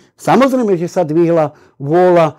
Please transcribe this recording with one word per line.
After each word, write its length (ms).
Samozrejme, 560
že 160
sa 160
dvihla 480
vôľa 600